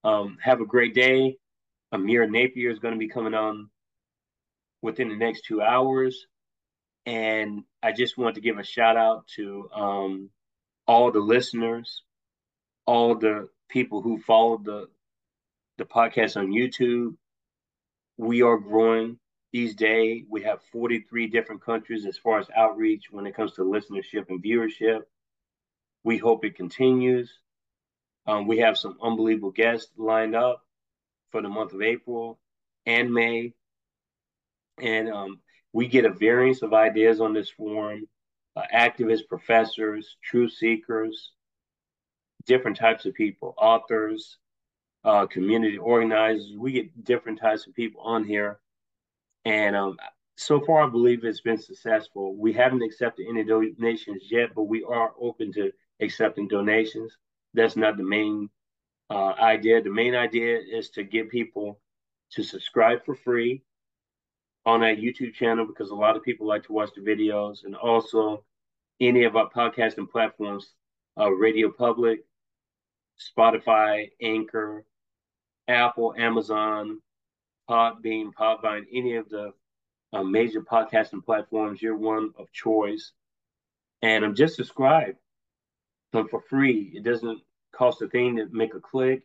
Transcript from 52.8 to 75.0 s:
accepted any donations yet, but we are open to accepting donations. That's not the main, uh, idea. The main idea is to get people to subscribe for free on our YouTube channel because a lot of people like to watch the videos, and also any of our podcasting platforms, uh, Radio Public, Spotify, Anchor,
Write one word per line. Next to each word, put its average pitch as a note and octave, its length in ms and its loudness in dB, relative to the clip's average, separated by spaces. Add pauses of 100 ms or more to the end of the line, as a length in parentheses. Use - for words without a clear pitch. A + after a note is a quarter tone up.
accepted A2+ 440 -6
any A2+ 160 -4
donations A2 880 -2
yet, A#2 240 0
but G#2+ 100 -2
we A2 200 -4
are A#2 340 -2
open A2+ 360 -8
to G2+ 180 -2 (280)
accepting G#2+ 480 -2
donations. A2 680 -2 (380)
That's A2+ 220 2
not G#2+ 200 0
the G2 80 -6
main, G#2 460 -2 (580)
uh, G2 320 -2
idea. A2+ 420 4
The G2+ 80 -6
main A#2 240 0
idea A#2 440 0
is A2+ 320 -8
to G#2 120 -10
get G#2+ 280 -4
people G#2 500 -6 (520)
to D#3+ 100 -6
subscribe A#2 600 0
for C#3 100 -6
free A#2+ 480 -2 (1040)
on A2+ 200 4
our A2 100 2
YouTube A#2 400 -6
channel A2+ 320 0
because G#2 240 -10
a G#2 40 -10
lot G#2+ 220 2
of A2 60 -8
people A2 240 -6
like G#2 160 -2
to - 100 -14
watch G#2 220 -4
the G2+ 60 -18
videos, G#2 640 -4
and G2 100 -14
also A2 720 0 (560)
any B2 240 4
of G#2+ 100 0
our A2 160 2
podcasting A2+ 580 -2
platforms, G#2 640 -4 (460)
uh, G#2+ 100 2
Radio A2 400 2
Public, A#2 560 0 (1120)
Spotify, A2 840 4
Anchor, A2 640 -4 (800)